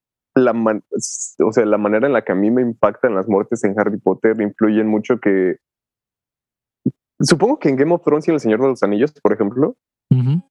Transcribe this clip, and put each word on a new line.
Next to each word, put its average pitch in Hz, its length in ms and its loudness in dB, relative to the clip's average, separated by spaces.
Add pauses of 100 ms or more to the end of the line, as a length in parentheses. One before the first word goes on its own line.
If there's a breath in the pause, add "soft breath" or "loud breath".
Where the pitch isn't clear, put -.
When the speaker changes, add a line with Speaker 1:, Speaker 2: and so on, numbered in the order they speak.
(340)
Speaker 1:
la 123 200 4
man-, 113 380 -2
s-, - 520 -6
o 107 80 0
sea, 117 140 2
la 107 120 2
manera 107 300 0
en 143 60 0
la 110 100 0
que - 80 -4
a 90 40 0
mí 101 160 0
me 127 100 0
impactan 113 540 -2
las 95 120 -4
muertes 113 380 -2
en 98 120 -2
Harry 107 220 -2
Potter 110 400 0
influyen 107 480 0
mucho 107 320 -2
que, 92 380 0 (1600)
supongo 196 380 2
que 156 100 0
en 135 60 0
Game 147 180 2
of 170 100 -2
Thrones 151 240 -2
y 175 40 2
El 151 80 0
Señor 110 220 0
de 135 60 2
los 127 160 -2
Anillos, 104 380 0
por 104 120 2
ejemplo, 123 420 -2 (360)
Speaker 2:
Ujú. 131 400 0